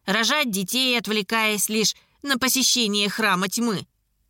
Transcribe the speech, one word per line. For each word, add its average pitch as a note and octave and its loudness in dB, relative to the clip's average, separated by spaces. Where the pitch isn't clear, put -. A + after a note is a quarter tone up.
рожать A3+ 0
детей, A#3+ 0
отвлекаясь G#3+ 0
лишь G#3+ 0
на C#4 -2
посещение A3+ 0
храма G3 0
тьмы. A3+ -4